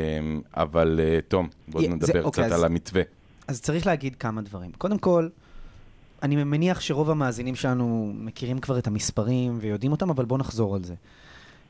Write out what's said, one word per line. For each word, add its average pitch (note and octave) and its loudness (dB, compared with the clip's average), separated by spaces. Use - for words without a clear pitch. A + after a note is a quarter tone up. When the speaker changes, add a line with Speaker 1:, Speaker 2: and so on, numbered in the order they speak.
Speaker 1:
אבל, E2 2
אה, D#2+ 4
תום, F2+ 2
בוא D#2+ -2
Speaker 2:
יה-, D#2+ 2
Speaker 1:
נדבר E2 0
Speaker 2:
זה, E2+ 4
אוקיי, E2+ 0
Speaker 1:
קצת D#2+ 2
Speaker 2:
אז E2+ 4
Speaker 1:
על E2+ 4
המתווה. E2+ 0
Speaker 2:
אז C3 -6
צריך E3 -2
להגיד C3+ -2
כמה A2 -4
דברים. G#2 -10
קודם G3+ 0
כל, E3+ 4
אני C#3+ 2
מניח D#3 2
שרוב D3+ 0
המאזינים B2+ 0
שלנו A#2 0
מכירים A#2 -6
כבר B2+ -2
את A#2+ 0
המספרים A#2+ 0
ויודעים G#2 0
אותם, F3+ 0
אבל C3 0
בוא B2+ 0
נחזור A2 0
על F#2+ -2
זה. F2 -10